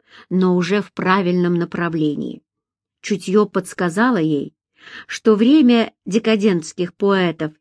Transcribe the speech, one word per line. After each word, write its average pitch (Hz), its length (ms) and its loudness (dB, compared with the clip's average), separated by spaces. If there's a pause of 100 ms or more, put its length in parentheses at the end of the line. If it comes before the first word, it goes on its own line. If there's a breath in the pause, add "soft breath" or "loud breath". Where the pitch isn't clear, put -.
(300 soft breath)
но 185 260 2
уже 185 260 -2
в - 100 -12
правильном 180 640 0
направлении. 165 880 -4 (600)
Чутьё 202 440 0
подсказало 190 720 -2
ей, 156 360 -2 (540 loud breath)
что - 300 0
время 240 560 4 (140)
декадентских 196 840 0
поэтов 175 680 0